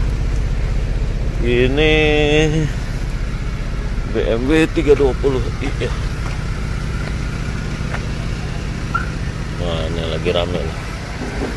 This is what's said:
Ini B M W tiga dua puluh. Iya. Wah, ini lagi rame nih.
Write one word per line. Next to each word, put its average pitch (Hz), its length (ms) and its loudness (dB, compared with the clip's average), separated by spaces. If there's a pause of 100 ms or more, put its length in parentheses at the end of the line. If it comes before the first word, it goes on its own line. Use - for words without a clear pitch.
(1400)
Ini 131 500 4 (2250)
B - 100 0
M 113 240 2
W 160 240 6
tiga 147 240 6
dua 135 240 4
puluh. 131 240 2 (160)
Iya. 131 320 -2 (3750)
Wah, 85 220 -2 (100)
ini 82 160 -2
lagi 80 240 -2
rame 87 300 0
nih. 80 160 -4 (800)